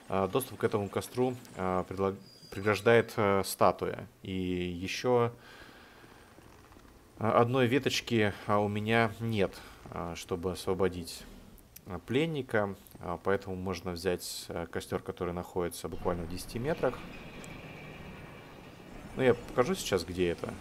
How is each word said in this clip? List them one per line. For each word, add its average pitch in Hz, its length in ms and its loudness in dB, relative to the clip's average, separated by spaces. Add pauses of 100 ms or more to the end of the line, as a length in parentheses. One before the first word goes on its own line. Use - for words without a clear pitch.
э, 95 180 2
доступ 131 320 -2
к - 60 0
этому 101 240 0
костру, 123 460 -2 (200)
э, 92 320 0
предлаг-, 95 300 0 (340)
преграждает, 107 640 4
э, 98 300 4
статуя. 90 600 2 (160)
И 95 80 -8
ещё, 92 1000 0 (1900)
э, 107 100 2
одной 120 380 6
веточки, 110 640 2 (140)
а, 104 120 4
у 104 80 4
меня 107 520 2
нет, 110 340 0 (380)
э, 85 240 -6
чтобы 90 360 -4
освободить, 90 720 -2 (600)
э, 90 200 -8
пленника, 127 680 0 (240)
э, 87 240 -4
поэтому 95 320 0
можно 92 360 -4
взять, 87 580 -2
э, 87 180 -4
костёр, - 340 -4
который 87 320 -4
находится 87 540 -4
буквально 87 360 -2
в 82 60 -6
десяти - 300 -8
метрах. 139 380 0 (2250)
Ну, 127 80 0
я 123 100 8
покажу 127 420 2
сейчас, 92 300 0
где 90 240 2
это. - 320 -4